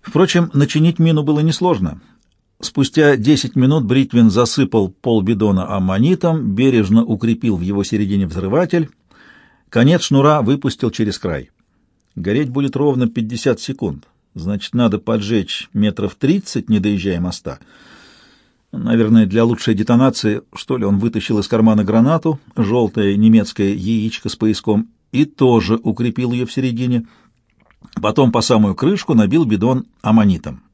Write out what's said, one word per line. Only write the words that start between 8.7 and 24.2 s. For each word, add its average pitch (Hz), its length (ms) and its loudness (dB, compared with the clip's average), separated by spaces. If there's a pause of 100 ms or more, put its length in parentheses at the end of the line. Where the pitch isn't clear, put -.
конец 143 340 2
шнура 143 380 2
выпустил 127 500 -2
через 104 280 -4
край. 76 320 -8 (640)
Гореть 107 340 -4
будет 135 260 -4
ровно 135 340 0
пятьдесят 117 520 -4
секунд. 92 480 -8 (260)
Значит, 98 400 -8
надо 120 240 0
поджечь 107 760 -4
метров 101 400 -2
тридцать, 147 560 -2
не 110 80 2
доезжая 95 420 -2
моста. 87 380 -8 (1120)
Наверное, 113 540 2
для 107 180 0
лучшей 117 300 0
детонации, 117 680 0 (120)
что - 240 -6
ли, 110 60 -4
он 101 140 0
вытащил 113 420 -2
из 98 80 -6
кармана 110 360 2
гранату, 139 560 0 (160)
желтое 107 600 0
немецкое 107 560 2
яичко 107 560 -4